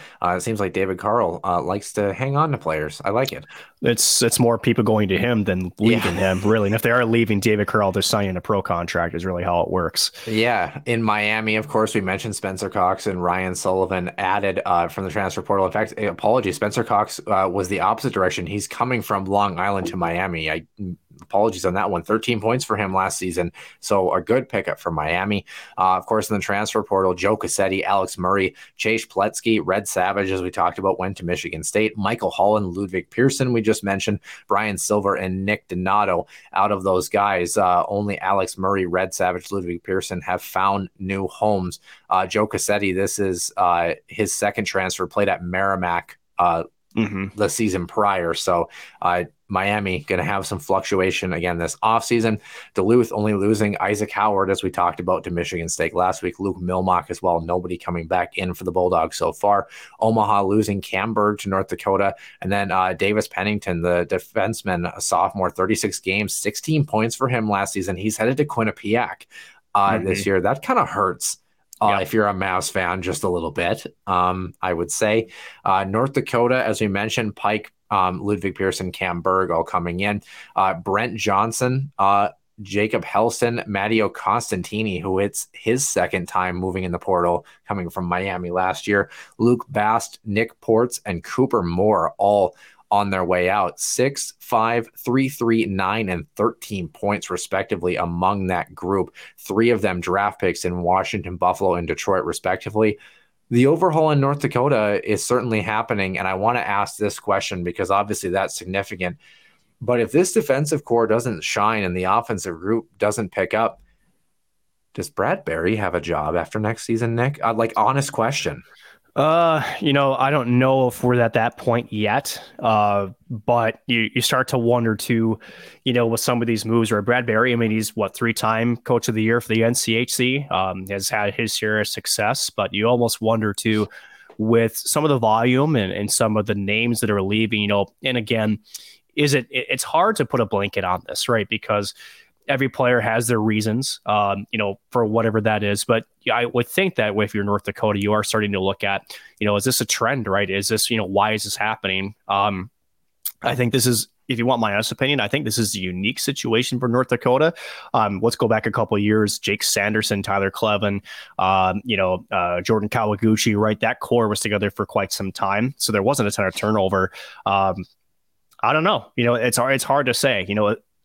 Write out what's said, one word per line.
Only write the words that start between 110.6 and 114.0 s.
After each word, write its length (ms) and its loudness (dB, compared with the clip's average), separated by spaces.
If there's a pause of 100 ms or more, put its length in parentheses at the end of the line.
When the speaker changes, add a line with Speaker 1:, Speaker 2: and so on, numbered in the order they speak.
Speaker 1:
core 220 2
doesn't 380 0
shine 400 0
and 120 -2
the 80 -2
offensive 540 0
group 300 -2 (100)
doesn't 340 0
pick 220 -2
up, 260 0 (1160)